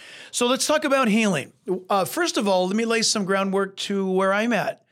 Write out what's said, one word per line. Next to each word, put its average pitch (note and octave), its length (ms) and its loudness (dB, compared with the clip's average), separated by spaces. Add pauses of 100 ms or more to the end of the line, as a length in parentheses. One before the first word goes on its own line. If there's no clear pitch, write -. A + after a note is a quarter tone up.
(320)
So A#3+ 160 0
let's B3+ 200 0
talk D4+ 160 2
about C4+ 240 2
healing. G3+ 460 0 (360)
Uh, G3 140 2
first E4 320 -2
of B3+ 100 0
all, F#3 220 2
let G3 80 -2
me A3+ 80 0
lay A3+ 180 0
some G#3+ 220 0
groundwork G3 540 -2
to G3 340 -2
where F#3+ 220 2
I'm A3 180 0
at. F#3 400 -2